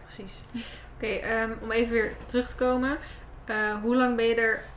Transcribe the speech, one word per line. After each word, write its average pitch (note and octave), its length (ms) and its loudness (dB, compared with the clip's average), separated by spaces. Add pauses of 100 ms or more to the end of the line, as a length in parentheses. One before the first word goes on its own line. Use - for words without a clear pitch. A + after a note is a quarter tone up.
precies. - 280 -14 (600)
Oké, A3+ 120 -4
ehm, A3 440 0 (100)
om A3 100 -6
even A#3 220 2
weer A3 220 2 (100)
terug B3 220 2
te - 80 -12
komen. B3+ 420 2 (480)
Eh, G#3+ 360 0
hoe A#3 140 4
lang B3 200 6
ben A3+ 100 4
je A3+ 100 6
er A3+ 280 2 (140)